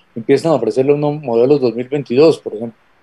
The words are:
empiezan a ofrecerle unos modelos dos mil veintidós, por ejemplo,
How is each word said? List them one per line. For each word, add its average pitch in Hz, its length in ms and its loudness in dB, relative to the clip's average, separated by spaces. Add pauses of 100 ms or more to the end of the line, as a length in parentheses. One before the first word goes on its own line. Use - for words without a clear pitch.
(160)
empiezan 135 360 0
a 147 40 2
ofrecerle 127 380 0
unos 147 280 -4
modelos 131 400 2
dos 117 140 0
mil 123 120 -8
veintidós, 143 520 2
por - 160 -10
ejemplo, 113 220 -10 (260)